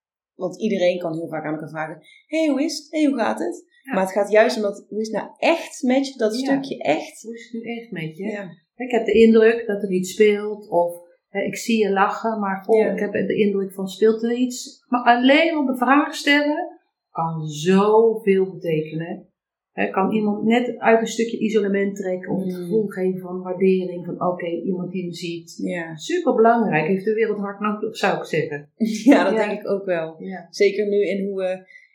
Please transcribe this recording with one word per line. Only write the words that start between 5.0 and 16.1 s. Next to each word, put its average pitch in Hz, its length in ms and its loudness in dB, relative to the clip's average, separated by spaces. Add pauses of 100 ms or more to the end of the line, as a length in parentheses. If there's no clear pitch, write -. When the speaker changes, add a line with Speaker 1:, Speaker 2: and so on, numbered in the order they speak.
Speaker 1:
is 220 100 -4
het 214 100 -6
nou - 160 -12
echt - 460 -2
met 269 240 2
je? - 100 -12
Dat 220 220 0
Speaker 2:
Ja. 269 60 -4
Speaker 1:
stukje - 380 -2
echt. - 400 -2
Speaker 2:
Hoe 220 100 -12
is 233 180 -16
het - 20 -12
nu 226 160 -10
echt 233 220 -10
met 160 260 -10
je? 190 60 -10
Speaker 1:
Ja. 202 260 -8 (260)
Speaker 2:
Ik 247 160 -8
heb 233 140 0
de - 80 0
indruk 226 540 8
dat 202 160 -4
er 196 80 -4
iets 185 200 -2
speelt, 208 580 2
of, 175 260 0 (340)
hè, 196 120 -4
ik 196 140 -4
zie 226 220 0
je 202 140 2
lachen, 208 480 0
maar 190 240 -4
goh, 220 140 4
Speaker 1:
Ja. 214 140 2
Speaker 2:
ik 190 80 -4
heb 202 120 -4
de 190 260 -2
indruk 196 360 0
van, 190 140 -6
speelt 220 360 2
er 240 100 -2
iets? - 540 -6
Maar 254 160 -2
alleen 277 520 6
al 294 100 -2
de 254 120 -4
vraag 277 380 2